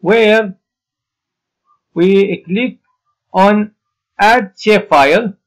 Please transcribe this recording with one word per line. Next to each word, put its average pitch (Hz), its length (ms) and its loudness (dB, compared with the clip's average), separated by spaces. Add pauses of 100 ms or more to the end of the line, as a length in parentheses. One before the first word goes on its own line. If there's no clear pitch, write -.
where 214 560 0 (1400)
we 185 540 0
click 208 320 -6 (540)
on 208 400 0 (440)
add 214 400 0
shapefile 185 800 0 (100)